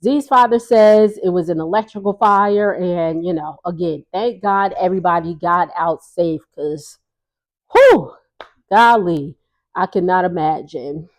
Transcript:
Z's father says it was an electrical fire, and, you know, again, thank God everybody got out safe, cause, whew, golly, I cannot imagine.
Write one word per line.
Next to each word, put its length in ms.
Z's 240
father 320
says 640
it 60
was 200
an 100
electrical 540
fire, 600
and, 520
you 80
know, 320
again, 480
thank 300
God 360
everybody 540
got 420
out 280
safe, 380
cause, 440
whew, 420
golly, 640
I 140
cannot 380
imagine. 920